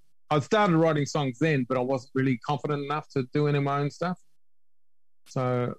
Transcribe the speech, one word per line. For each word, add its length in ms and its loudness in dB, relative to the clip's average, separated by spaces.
I 100 4
started 360 2
writing 300 2
songs 340 -4
then, 280 2
but 100 0
I 20 0
wasn't 340 -4
really 320 0
confident 380 -4
enough 260 -6
to 220 -2
do 160 2
any 100 2
of 60 0
my 160 0
own 100 -2
stuff. 280 -4
So 520 -2